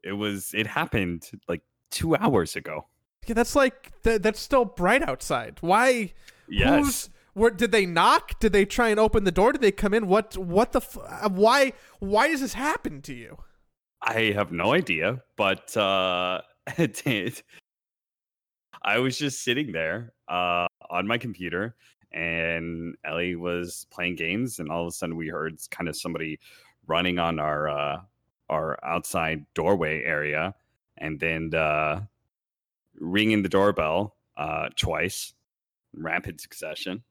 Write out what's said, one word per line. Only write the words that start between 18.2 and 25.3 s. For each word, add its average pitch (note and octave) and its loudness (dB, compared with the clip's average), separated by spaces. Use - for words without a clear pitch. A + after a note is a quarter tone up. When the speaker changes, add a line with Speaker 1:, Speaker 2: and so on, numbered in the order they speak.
Speaker 1:
I G#2+ 0
was B2+ 0
just C#3+ -4
sitting B2 -2
there, E2+ -4
uh, F2 0
on F2+ -2
my A#2 0
computer, G2 -6
and E2 -4
Ellie E2+ -4
was F2 -6
playing F2 -4
games, F#2+ -6
and D#2 -8
all E2+ -4
of E2+ -4
a E2+ -8
sudden E2 -8
we D#2+ -8
heard D#2+ -8